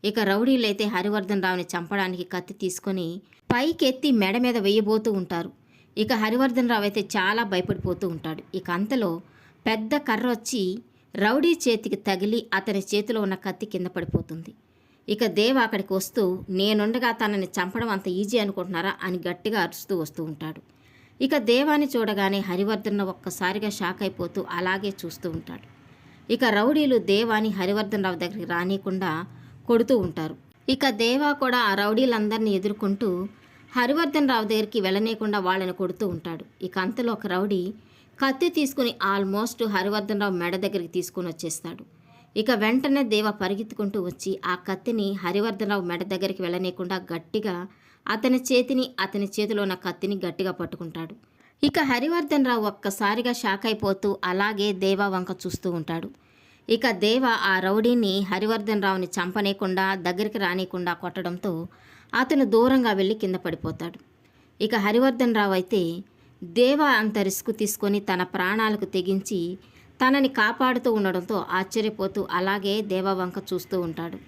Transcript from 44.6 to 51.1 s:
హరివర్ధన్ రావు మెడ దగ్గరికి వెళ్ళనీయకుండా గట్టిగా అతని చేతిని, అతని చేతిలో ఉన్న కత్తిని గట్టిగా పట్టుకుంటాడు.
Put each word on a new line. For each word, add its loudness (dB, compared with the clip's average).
హరివర్ధన్ -2
రావు 0
మెడ -4
దగ్గరికి -2
వెళ్ళనీయకుండా -4
గట్టిగా -6
అతని 2
చేతిని, 2
అతని -2
చేతిలో 0
ఉన్న -2
కత్తిని -6
గట్టిగా -4
పట్టుకుంటాడు. -10